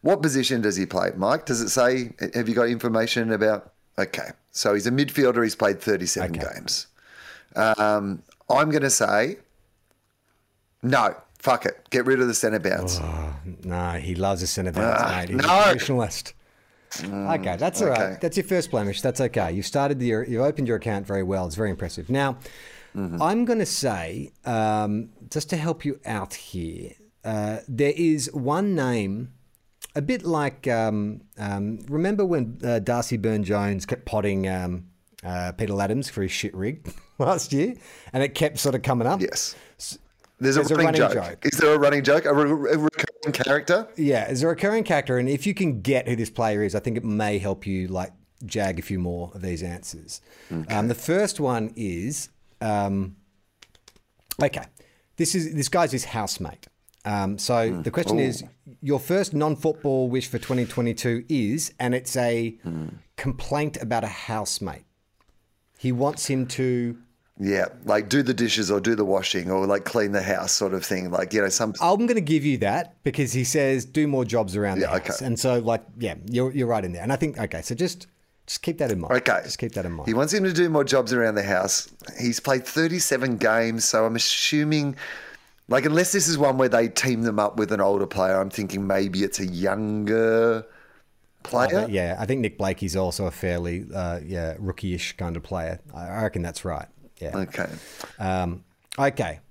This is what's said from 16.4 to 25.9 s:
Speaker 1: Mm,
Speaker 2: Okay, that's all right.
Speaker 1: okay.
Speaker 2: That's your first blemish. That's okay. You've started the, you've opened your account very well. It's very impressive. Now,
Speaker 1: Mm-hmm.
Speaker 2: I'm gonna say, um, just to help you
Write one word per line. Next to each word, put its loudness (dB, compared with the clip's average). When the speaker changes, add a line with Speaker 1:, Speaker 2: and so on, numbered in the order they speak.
Speaker 1:
Mm, -2
Speaker 2:
Okay, -2
that's 0
all 4
right. 2
Speaker 1:
okay. -2
Speaker 2:
That's -2
your 0
first 0
blemish. -2
That's -2
okay. 0
You've -2
started 0
the, 0
you've 0
opened 2
your 2
account -4
very 0
well. 0
It's -8
very 0
impressive. -6
Now, 0
Speaker 1:
Mm-hmm. -4
Speaker 2:
I'm 2
gonna 2
say, -4
um, 0
just -4
to -2
help -2
you -4